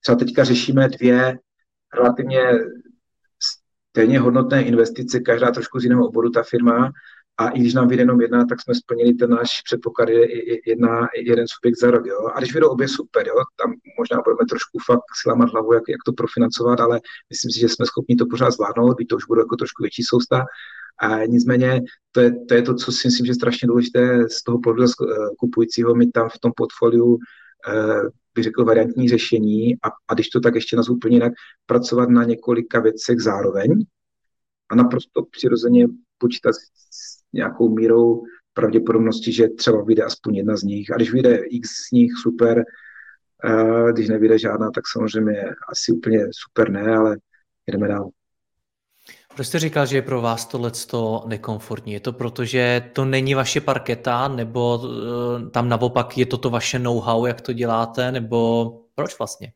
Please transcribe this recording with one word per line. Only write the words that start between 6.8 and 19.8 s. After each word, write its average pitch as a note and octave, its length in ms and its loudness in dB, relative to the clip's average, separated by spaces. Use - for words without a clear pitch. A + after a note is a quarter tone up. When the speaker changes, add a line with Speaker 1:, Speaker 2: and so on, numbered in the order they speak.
Speaker 1:
a - 120 -2
i B2+ 100 -4
když A#2+ 140 2
nám B2+ 140 2
vyjde B2 140 2
jenom B2 200 4
jedna, A#2+ 240 2
tak A#2+ 160 -4
jsme B2 140 -2
splnili A#2+ 380 2
ten A#2+ 160 2
náš A#2 360 0
předpoklad, A#2 440 -2
je, A#2 420 2
je, A2+ 140 -2
jedna, A#2 500 0
jeden A#2+ 320 0
subjekt - 320 0
za B2 120 4
rok, A#2+ 140 2
jo. - 300 -4
A C3 40 -4
když B2+ 140 -6
vyjdou D#3 160 4
obě, C3 180 0
super, A2 400 -2
jo, - 60 -4
tam A#3+ 100 -4
možná - 220 -4
budeme - 280 0
trošku - 360 -8
fakt B2 160 2
si - 80 -2
lámat A#2+ 220 4
hlavu, A2+ 220 0
jak, A2+ 160 2
jak B2 160 -6
to A#2 80 -2
profinancovat, A#2+ 680 0
ale A#2 200 2
myslím - 220 -8
si, A2 80 -6
že A#2 100 4
jsme A#2 160 -2
schopni B2+ 300 -2
to A#2+ 100 2
pořád A#2+ 260 0
zvládnout, A#2+ 460 0
byť A#2 100 -6
to A2+ 80 -2
už - 120 -8
budou A2+ 140 2
jako - 140 -2
trošku - 280 -6